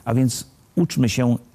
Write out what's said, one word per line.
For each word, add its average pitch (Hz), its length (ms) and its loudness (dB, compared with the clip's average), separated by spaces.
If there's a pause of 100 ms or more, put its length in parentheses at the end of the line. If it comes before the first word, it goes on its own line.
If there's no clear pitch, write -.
A 117 100 -2
więc 127 320 0 (300)
uczmy 147 320 0
się, 120 280 0 (180)